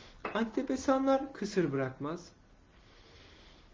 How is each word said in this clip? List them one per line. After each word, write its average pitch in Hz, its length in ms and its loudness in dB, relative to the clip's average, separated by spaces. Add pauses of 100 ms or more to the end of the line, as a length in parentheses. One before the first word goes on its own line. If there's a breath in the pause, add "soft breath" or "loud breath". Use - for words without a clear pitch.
(340 loud breath)
Antidepresanlar 269 1000 2
kısır - 380 0
bırakmaz. 135 580 -4 (1400 soft breath)